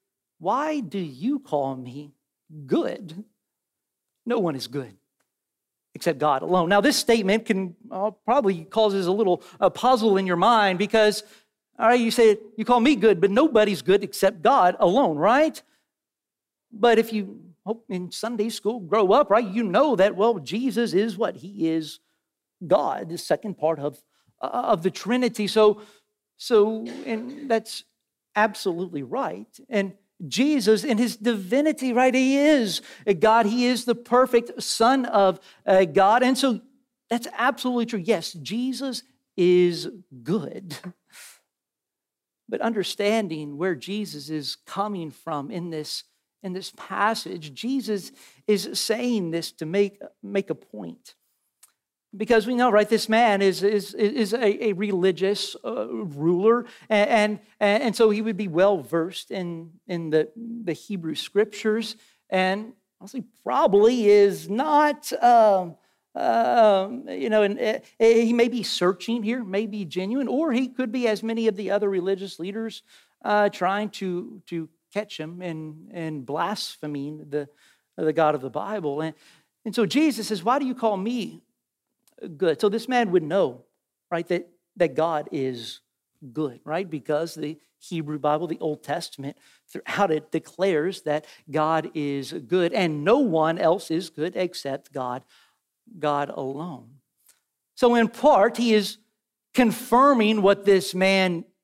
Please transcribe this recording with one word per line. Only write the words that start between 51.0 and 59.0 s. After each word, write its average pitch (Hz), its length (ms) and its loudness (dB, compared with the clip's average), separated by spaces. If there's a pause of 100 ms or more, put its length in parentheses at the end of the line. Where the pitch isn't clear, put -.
Because 220 280 2
we 247 100 -2
know, 247 140 4
right, 208 200 4
this 220 180 0
man 220 340 4
is, 185 220 2
is, 202 300 0
is 208 400 0
a, 233 320 0
a 208 80 0
religious, 190 920 -2
uh, 120 240 -6
ruler, 196 800 0 (240)
and, 208 500 2 (220)
and, 208 220 2
and 226 120 0
so 220 140 6
he 214 120 0
would 220 140 -4
be 196 140 -6
well 180 320 4
versed 165 500 -4